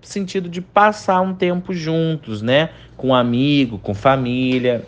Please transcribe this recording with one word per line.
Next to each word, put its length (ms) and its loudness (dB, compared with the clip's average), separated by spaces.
sentido 480 -6
de 120 -10
passar 600 2
um 120 -2
tempo 400 -2
juntos, 680 -2
né? 280 2
Com 160 0
amigo, 640 2
com 160 -6
família, 960 0